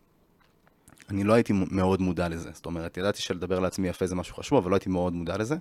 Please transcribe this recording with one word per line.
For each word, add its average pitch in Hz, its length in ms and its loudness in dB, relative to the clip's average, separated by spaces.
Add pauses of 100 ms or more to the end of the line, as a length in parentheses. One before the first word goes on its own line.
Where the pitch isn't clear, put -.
(1120)
אני 101 140 0
לא 104 80 6
הייתי 113 200 4
מ-, 95 240 2
מאוד 92 240 4
מודע 87 280 0
לזה. 82 240 -8
זאת - 140 -16
אומרת, 82 300 -8
ידעתי 98 260 -2
שלדבר 90 380 -2
לעצמי 92 280 0
יפה 92 180 -2
זה 90 80 -2
משהו 90 220 -6
חשוב, - 220 2
אבל 90 120 2
לא 98 60 4
הייתי 95 140 0
מאוד 90 220 0
מודע 85 240 -4
לזה. 113 240 -2